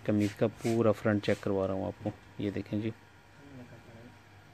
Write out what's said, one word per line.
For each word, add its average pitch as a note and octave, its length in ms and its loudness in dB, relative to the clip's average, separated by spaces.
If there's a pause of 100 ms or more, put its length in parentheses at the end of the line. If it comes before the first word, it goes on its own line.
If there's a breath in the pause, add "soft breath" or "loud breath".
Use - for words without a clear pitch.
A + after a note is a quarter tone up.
कमीज़ G#2 320 2
का A#2+ 80 4
पूरा A2+ 460 2
front G#2 300 2
check G#2 160 0
करवा G2 280 0
रहा F#2+ 100 -2
हूँ F#2+ 100 -2
आपको। G#2 260 -6 (280)
ये G2+ 100 0
देखें G#2 320 -4
जी, A2 100 -4 (1600)